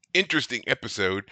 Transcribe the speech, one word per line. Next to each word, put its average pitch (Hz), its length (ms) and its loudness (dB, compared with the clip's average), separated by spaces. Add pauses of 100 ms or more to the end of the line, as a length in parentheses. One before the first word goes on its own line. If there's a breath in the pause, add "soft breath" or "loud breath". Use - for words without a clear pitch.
(160)
interesting 151 500 0
episode 101 680 -2